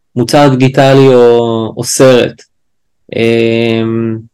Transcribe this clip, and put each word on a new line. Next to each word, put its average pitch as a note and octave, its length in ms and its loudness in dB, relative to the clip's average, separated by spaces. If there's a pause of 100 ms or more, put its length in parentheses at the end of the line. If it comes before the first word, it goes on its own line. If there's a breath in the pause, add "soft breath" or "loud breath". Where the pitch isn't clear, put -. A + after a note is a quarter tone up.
(160)
מוצר C#3+ 320 2
דיגיטלי C3+ 600 2
או, A#2 720 0
או - 60 -8
סרט. - 580 0 (760)
אמ, A2+ 1000 -2 (160)